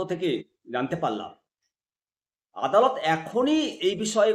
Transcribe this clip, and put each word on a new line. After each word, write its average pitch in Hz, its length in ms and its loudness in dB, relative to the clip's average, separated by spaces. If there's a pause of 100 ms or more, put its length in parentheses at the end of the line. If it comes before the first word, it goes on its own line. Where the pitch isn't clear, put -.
থেকে 180 240 -4 (460)
জানতে 127 220 -4
পারলাম, 107 340 -4 (1300)
আদালত 214 380 4 (220)
এখনই 269 440 0 (180)
এই 190 180 0
বিষয়ে 214 380 2